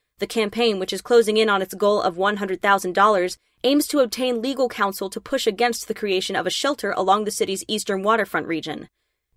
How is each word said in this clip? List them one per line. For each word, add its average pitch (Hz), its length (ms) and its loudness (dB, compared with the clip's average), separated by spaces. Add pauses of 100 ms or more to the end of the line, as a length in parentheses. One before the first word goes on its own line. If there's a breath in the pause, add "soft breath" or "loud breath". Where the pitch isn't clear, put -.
(200)
The - 80 -4
campaign, 214 500 0
which 185 160 -4
is 190 80 -6
closing 214 360 4
in 220 120 4
on 196 140 2
its 185 100 -6
goal 202 260 2
of 175 160 0
one 202 220 0
hundred 196 240 -4
thousand 190 320 2
dollars, 196 460 4 (240)
aims 285 240 2
to 294 140 2
obtain 247 380 -2
legal 262 300 -2
counsel 196 400 -4
to 220 100 -10
push - 280 -4
against 226 400 0
the 214 80 -6
creation 190 400 -2
of 165 100 -2
a 180 60 -2
shelter 277 400 -2
along 196 340 2
the 208 60 -2
city's 190 360 -4
eastern 196 360 -4
waterfront 202 420 0
region. 156 420 -6 (500)